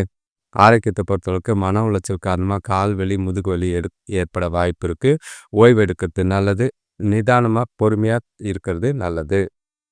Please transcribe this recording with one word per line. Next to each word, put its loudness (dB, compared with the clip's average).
ஆரோக்கியத்தை 4
பொறுத்தளவுக்கு -2
மன 0
உளைச்சல் -4
காரணமா -2
கால் -2
வலி, -2
முதுகு -4
வலி -2
எடு-, -4
ஏற்பட -4
வாய்ப்பு -2
இருக்கு. 0
ஓய்வு 6
எடுக்கிறது -2
நல்லது. 0
நிதானமா, 0
பொறுமையா 0
இருக்கிறது -4
நல்லது. -2